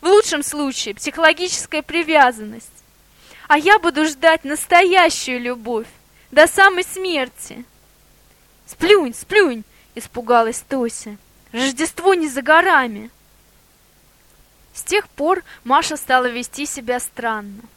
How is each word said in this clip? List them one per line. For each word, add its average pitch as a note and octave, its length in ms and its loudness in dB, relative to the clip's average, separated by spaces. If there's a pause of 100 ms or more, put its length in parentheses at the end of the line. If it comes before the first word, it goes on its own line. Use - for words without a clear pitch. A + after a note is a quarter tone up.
В D4+ 60 -4
лучшем F#4 360 2
случае — C4+ 520 -8
психологическая D#4+ 840 -2
привязанность. B3+ 1000 -2 (640)
А D4 100 4
я F#4 220 4
буду D#4 260 0
ждать D#4+ 380 2
настоящую E4+ 960 2
любовь A#3+ 480 -8 (440)
до D4 140 6
самой F#4 380 2
смерти». D#4+ 800 -8 (1040)
«Сплюнь, E4+ 460 2
сплюнь!» — D4+ 500 0 (320)
испугалась A#3 720 -2
Тося. A#3 480 -6 (380)
«Рождество C#4 640 -2
не E4 120 -2
за C4+ 140 -6
горами!» B3+ 680 2 (1600)
С - 100 -16
тех G4+ 260 -2
пор E4+ 340 -2 (200)
Маша D4 340 0
стала B3+ 300 0
вести B3 380 -8
себя B3 340 -8
странно. G#3+ 640 -10 (140)